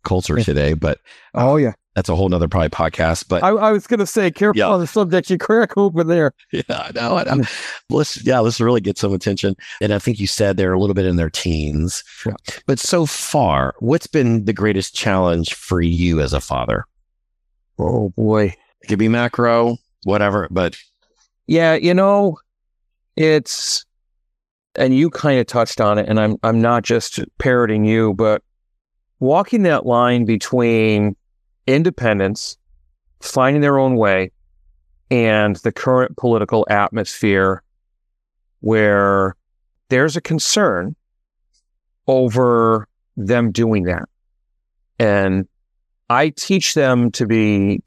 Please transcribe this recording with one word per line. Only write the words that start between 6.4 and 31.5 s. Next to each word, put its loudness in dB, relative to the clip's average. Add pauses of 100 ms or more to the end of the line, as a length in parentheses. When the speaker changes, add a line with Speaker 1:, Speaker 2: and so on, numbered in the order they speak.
Speaker 1:
<laughs> -20
Yeah, -4
I -8
know. -2
I, -2
I'm, 2 (460)
let's, -2
yeah, 2
let's 0
really 2
get -4
some -2
attention. -2 (260)
And 0
I -2
think -4
you -4
said 0
they're 0
a 2
little 0
bit 0
in 0
their 0
teens. -4 (220)
Speaker 2:
Yeah. -4 (340)
Speaker 1:
But 0
so -4
far, -2
what's -2
been 0
the -2
greatest -2
challenge -2
for -4
you 0
as -2
a -2
father? -6 (960)
Speaker 2:
Oh, -2
boy. 0 (260)
Speaker 1:
It -20
could 0
be 2
macro, 0 (260)
whatever, 0
but -2 (720)
Speaker 2:
Yeah, 2
you 2
know, 2 (800)
it's, 0 (920)
and 2
you 4
kinda 0
touched -2
on 2
it, -2
and 2
I'm, 0
I'm 2
not 2
just -4 (160)
parroting 2
you, 2
but 0 (760)
walking 0
that 2
line 2
between 0 (520)